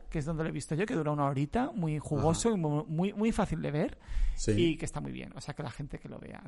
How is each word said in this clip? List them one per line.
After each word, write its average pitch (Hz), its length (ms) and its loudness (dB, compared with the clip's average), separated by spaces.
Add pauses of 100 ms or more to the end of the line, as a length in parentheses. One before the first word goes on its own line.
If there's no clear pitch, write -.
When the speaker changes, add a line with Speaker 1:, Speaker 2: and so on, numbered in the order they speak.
Speaker 1:
que - 80 -4
es 139 80 -2
donde 160 160 -2
lo 160 80 -2
he - 20 -4
visto 156 220 -4
yo, 185 140 0
que 233 80 -2
dura 151 160 0
una 147 140 2
horita, 147 500 0
muy 156 240 0
jugoso 156 500 2
Speaker 2:
Ajá. 214 80 4
Speaker 1:
y - 20 2
mu-, 151 260 2
muy, 165 280 0
muy 214 180 2
fácil 165 300 0
de 143 80 -2
ver, 151 300 0 (360)
Speaker 2:
Sí. - 220 2
Speaker 1:
y 113 200 4
que - 80 -6
está - 160 -6
muy 139 100 -6
bien. 127 240 -10
O - 60 -12
sea, 143 120 -8
que - 80 -10
la 147 100 -6
gente 147 280 -10
que - 100 -14
lo - 80 -12
vea. - 300 -14